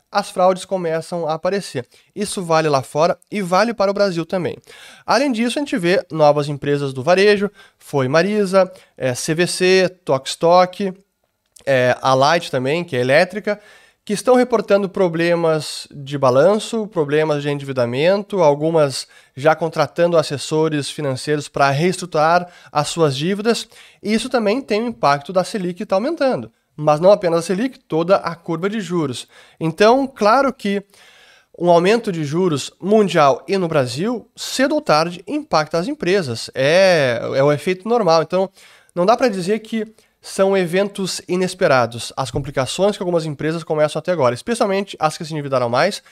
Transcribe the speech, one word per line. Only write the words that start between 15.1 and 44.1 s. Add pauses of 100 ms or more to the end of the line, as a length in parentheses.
de
balanço,
problemas
de
endividamento,
algumas (280)
já
contratando
assessores
financeiros
para
reestruturar (240)
as
suas
dívidas. (360)
E
isso
também
tem
o
impacto
da
Selic
que
tá
aumentando. (260)
Mas
não
apenas
a
Selic,
toda
a
curva
de
juros. (320)
Então,
claro
que (760)
um
aumento
de
juros
mundial
e
no
Brasil,
cedo
ou
tarde,
impacta
as
empresas.
É, (140)
é
o
efeito
normal.
Então, (420)
não
dá
pra
dizer
que (360)
são
eventos
inesperados,
as
complicações
que
algumas
empresas
começam
a
ter
agora,